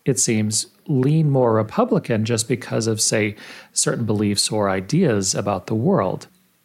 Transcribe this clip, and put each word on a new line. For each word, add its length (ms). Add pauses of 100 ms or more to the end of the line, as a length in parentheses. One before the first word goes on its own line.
it 160
seems, 480 (180)
lean 440
more 240
Republican 680
just 240
because 380
of, 140
say, 340 (380)
certain 340
beliefs 440
or 200
ideas 640
about 320
the 80
world. 540 (360)